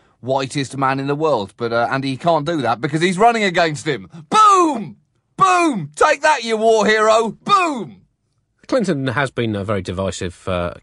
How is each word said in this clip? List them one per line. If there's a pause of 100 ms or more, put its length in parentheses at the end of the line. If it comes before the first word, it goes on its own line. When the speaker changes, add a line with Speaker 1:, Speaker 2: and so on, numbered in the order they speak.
(220)
Speaker 1:
whitest
man
in
the
world.
But,
uh,
Andy,
he
can't
do
that
because
he's
running
against
him. (200)
Boom! (400)
Boom!
Take
that,
you
war
hero! (120)
Boom! (680)
Speaker 2:
Clinton
has
been
a
very
divisive,
uh,